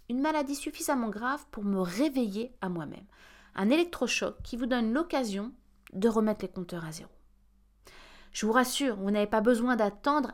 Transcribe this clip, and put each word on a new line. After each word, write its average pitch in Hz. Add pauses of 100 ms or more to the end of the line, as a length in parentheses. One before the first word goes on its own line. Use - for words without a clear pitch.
(100)
Une 247
maladie 294
suffisamment 277
grave 240
pour 208
me 196
réveiller 226
à 185
moi-même. 175 (480)
Un 202
électrochoc 302
qui -
vous 247
donne 233
l'occasion 247 (440)
de 202
remettre 214
les 185
compteurs 175
à 156
zéro. - (1200)
Je -
vous 220
rassure, 247
vous 196
n'avez 208
pas 220
besoin 240
d'attendre 240